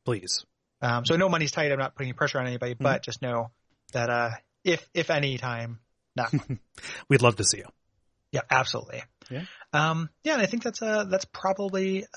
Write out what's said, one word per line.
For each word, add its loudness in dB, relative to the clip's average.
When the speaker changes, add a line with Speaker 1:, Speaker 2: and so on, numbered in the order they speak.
Speaker 1:
Please. -4
Speaker 2:
Um, 0
so 4
no 4
money's 2
tight. 0
I'm 2
not -4
putting -6
pressure 0
on 0
anybody, -4
Speaker 1:
Mm-hmm. -8
Speaker 2:
but 2
just -8
know -2
that, 0
uh, 2
if, 0
if 0
any 2
time, -6
not 0
Speaker 1:
<laughs> -6
We'd 8
love 8
to -2
see 2
you. -14
Speaker 2:
Yeah, 0
absolutely. 0
Speaker 1:
Yeah. -8
Speaker 2:
Um, 0
yeah, 0
and 2
I 4
think -4
that's, -6
uh, 0
that's 0
probably, -2